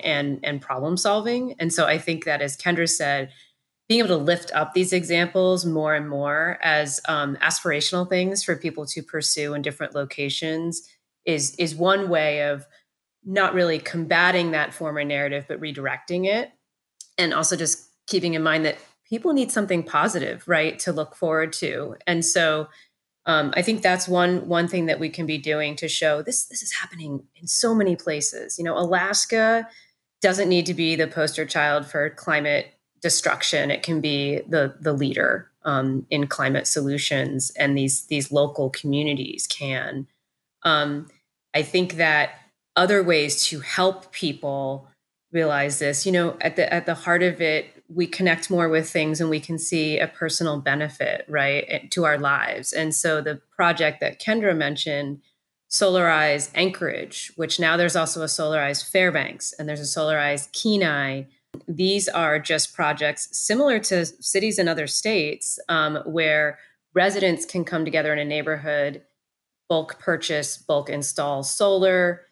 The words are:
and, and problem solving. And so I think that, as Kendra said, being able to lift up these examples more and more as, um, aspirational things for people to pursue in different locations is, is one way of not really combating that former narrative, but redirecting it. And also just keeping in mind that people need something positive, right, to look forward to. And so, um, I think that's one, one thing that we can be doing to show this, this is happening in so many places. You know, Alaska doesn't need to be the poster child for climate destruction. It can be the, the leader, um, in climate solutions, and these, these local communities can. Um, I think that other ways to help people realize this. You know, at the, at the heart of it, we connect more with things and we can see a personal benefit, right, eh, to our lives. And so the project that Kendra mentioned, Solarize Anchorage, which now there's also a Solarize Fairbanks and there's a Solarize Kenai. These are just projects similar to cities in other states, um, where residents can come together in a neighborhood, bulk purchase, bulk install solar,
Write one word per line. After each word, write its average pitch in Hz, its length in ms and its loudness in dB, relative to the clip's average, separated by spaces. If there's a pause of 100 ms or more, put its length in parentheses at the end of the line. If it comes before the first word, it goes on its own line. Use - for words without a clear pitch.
and, 143 400 -2
and 143 180 -4
problem 143 380 -2
solving. 233 600 0
And 165 140 -2
so 160 140 2
I 151 100 4
think 160 300 -4
that, 147 160 0
as 139 140 -4
Kendra 170 320 0
said, 143 440 -2 (560)
being 226 120 4
able 185 180 4
to 143 40 0
lift 170 300 0
up 151 220 0
these 185 180 2
examples 175 720 2
more 156 300 2
and 147 140 -2
more 147 520 -2
as, 151 480 2
um, 143 280 0
aspirational 165 680 0
things 190 380 0
for 175 100 0
people 156 300 -6
to 151 180 -10
pursue 147 520 -4
in 147 80 -4
different 143 320 -6
locations 160 920 -4 (380)
is, 151 320 -2
is 160 180 -2
one 190 360 2
way 151 320 0
of 143 240 -4 (580)
not 190 300 0
really 175 240 2
combating 170 720 2
that 151 240 -2
former 151 300 -4
narrative, 143 440 -2
but - 120 -8
redirecting 147 680 -4
it. 214 240 0 (680)
And 175 180 2
also 160 220 2
just 156 320 -4 (180)
keeping 175 280 0
in 160 80 0
mind 160 220 2
that 147 140 -2 (300)
people 233 240 0
need 262 180 2
something 196 320 0
positive, 147 640 -2
right, 160 340 0
to 180 120 -2
look 151 240 -6
forward 160 380 0
to. 143 420 -6 (100)
And 170 180 0
so, 156 440 2 (580)
um, 156 280 2
I 160 80 2
think 202 200 0
that's 180 260 2
one, 180 400 2
one 170 200 2
thing 175 180 -2
that 156 140 0
we 160 100 -4
can 165 160 -6
be 156 100 -2
doing 151 400 -2
to 160 120 -6
show 151 340 0
this, - 240 -4
this - 160 -10
is - 100 -8
happening 156 520 -8 (120)
in 170 100 -18
so 226 280 2
many 196 220 4
places. - 600 -4
You 175 60 -4
know, 165 140 -2
Alaska 208 880 2 (540)
doesn't 190 260 4
need 175 180 4
to 180 80 -2
be 165 220 0
the 160 100 2
poster 202 380 -2
child 147 420 0
for 151 240 -2
climate 147 600 -2 (300)
destruction. 147 680 0
It - 120 -2
can 160 180 -2
be 143 480 -2
the, 139 320 0
the 156 120 0
leader, 135 580 0 (140)
um, 135 440 0
in 143 180 0
climate 139 400 -2
solutions, 139 840 -2
and 143 260 2
these, 135 300 0
these 143 260 -2
local 143 380 2
communities 143 760 -2
can. 135 600 -6 (560)
Um, 147 460 0 (460)
I 156 80 2
think 180 320 0
that 156 360 2 (480)
other 196 240 4
ways 156 460 2
to 151 120 -6
help 185 520 -2
people 139 760 -4 (440)
realize 147 460 0
this. 143 280 0
You 190 60 2
know, 175 280 2
at 160 160 -2
the, - 160 2
at 170 140 0
the 170 80 0
heart 175 280 2
of 170 200 0
it, 156 240 0 (220)
we 170 180 -2
connect 170 440 0
more 170 180 4
with 160 200 2
things 156 320 0
and 165 80 0
we 156 120 0
can 165 180 -6
see 156 400 0
a 160 80 0
personal 156 540 -2
benefit, 143 680 -2
right, 143 400 0
eh, 151 120 -4 (100)
to 175 140 0
our 151 140 4
lives. 139 540 0
And 156 220 -2
so 156 260 2
the 147 200 -4 (100)
project 165 500 0
that - 200 -4
Kendra 214 360 2
mentioned, 143 640 -2 (500)
Solarize 160 840 4
Anchorage, - 800 -2
which 160 240 -4
now 165 160 4
there's 175 200 2
also 160 260 -2
a 156 40 -4
Solarize 151 560 -2
Fairbanks 175 760 0
and 151 100 -8
there's 151 120 -6
a 147 180 -6
Solarize 147 540 0
Kenai. 143 720 0 (420)
These 190 420 0
are 156 300 2
just 151 360 -2
projects 151 580 -2
similar 247 480 2
to 180 260 0
cities 196 520 -2
in 175 100 4
other 160 180 -2
states, - 720 -2 (100)
um, 151 280 2 (100)
where 151 520 2 (360)
residents 185 500 2
can 175 200 -4
come 165 200 -2
together 156 280 0
in 151 60 0
a 147 60 -2
neighborhood, 147 800 -2 (640)
bulk 160 300 -2
purchase, 160 580 -2
bulk 143 320 -2
install 143 540 -4
solar, 185 880 2